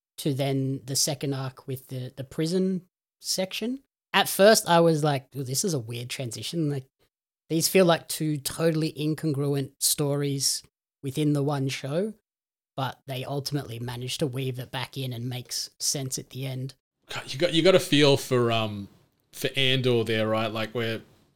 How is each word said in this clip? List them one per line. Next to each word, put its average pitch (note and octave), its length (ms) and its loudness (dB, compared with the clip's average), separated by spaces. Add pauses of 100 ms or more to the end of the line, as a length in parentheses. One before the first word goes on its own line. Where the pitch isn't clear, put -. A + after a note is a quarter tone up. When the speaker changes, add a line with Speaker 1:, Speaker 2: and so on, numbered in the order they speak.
(180)
Speaker 1:
to D3+ 160 0
then C3+ 520 -2
the C3+ 100 -4
second C#3+ 380 -2
arc C3+ 340 -8
with C3 200 -10
the, B2+ 300 -10
the C3+ 60 -10
prison F#3 580 -2 (400)
section. A3 580 -4 (340)
At G3 140 4
first, G#3 400 6
I E3+ 120 6
was E3 240 4
like, C#3 220 0 (100)
"Ooh, C#3 80 -6
this C3 200 -4
is F#3+ 100 -2
a C#3 60 -2
weird A#2+ 300 -10
transition." C#3 600 -4
Like, C#3 160 -4 (640)
these E3 180 2
feel F#3+ 180 6
like E3 220 4
two D#3 300 -2
totally D#3+ 560 0
incongruent C#3+ 880 -2
stories C#3+ 840 -2 (400)
within D3 300 0
the C#3 100 0
one C#3 240 -2
show, D#3+ 460 -4 (640)
but C3 300 -6
they C3 180 -8
ultimately C#3 520 -6
managed B2 420 -8
to D#3+ 80 0
weave C3 300 -4
it B2+ 140 -12
back B2+ 260 -8
in C3 140 -6
and A#2+ 160 -8
makes B2+ 420 -8 (100)
sense C3+ 380 -4
at - 120 -12
the C3 160 -10
end. C3 300 -8 (380)
Speaker 2:
God, - 140 -8
you C3 100 -8
got, D#3+ 160 0
you D#3+ 80 4
got F#3 140 8
a F3 40 8
feel C#3+ 380 6
for, B2 340 2
um, G#2 360 -2 (440)
for - 240 -4
Andor B2+ 480 4
there, A2 240 0
right? A2 240 0
Like, A2 220 -6
where A2+ 280 -4 (340)